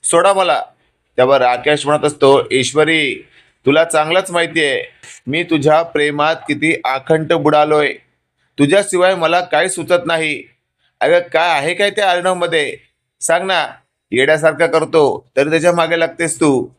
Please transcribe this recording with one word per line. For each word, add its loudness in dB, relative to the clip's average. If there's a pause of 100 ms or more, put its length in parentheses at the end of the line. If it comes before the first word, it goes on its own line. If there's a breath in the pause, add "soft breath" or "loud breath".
सोडा 2
मला." 0 (580)
त्यावर 4
राकेश 0
म्हणत 0
असतो, 4 (100)
"ईश्वरी, 0 (520 soft breath)
तुला 4
चांगलंच 0
माहिती -2
आहे -2 (440 loud breath)
मी -4
तुझ्या 2
प्रेमात -2 (120)
किती -2 (100)
आखंड -2
बुडालोय, 2 (680)
तुझ्याशिवाय 2
मला 0
काही -2
सुचत -2
नाही." -4 (580)
"अगं, 2 (140)
काय 2
आहे -2
काय 0
त्या -2
अर्णवमध्ये? -2 (440)
सांग -2
ना, -2 (460)
येड्यासारखा 2
करतो 0 (100)
तरी 0
त्याच्या 2
मागे 0
लागतेस -4
तू. 0 (100)